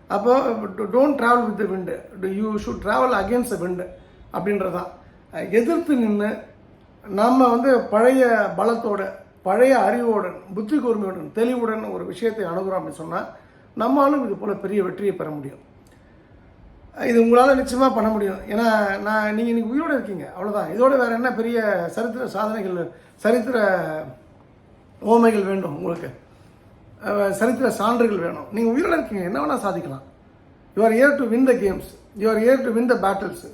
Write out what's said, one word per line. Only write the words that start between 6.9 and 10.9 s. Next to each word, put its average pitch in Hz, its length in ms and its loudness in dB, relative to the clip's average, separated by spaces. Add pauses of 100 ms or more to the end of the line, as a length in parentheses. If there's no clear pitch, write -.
நம்ம 240 420 4
வந்து 247 320 4
பழைய 226 760 4
பலத்தோட, 208 460 -2 (400)
பழைய 240 360 4
அறிவோட, 214 540 0 (220)
புத்தி 214 240 -2
கூர்மையுடன், 196 540 -4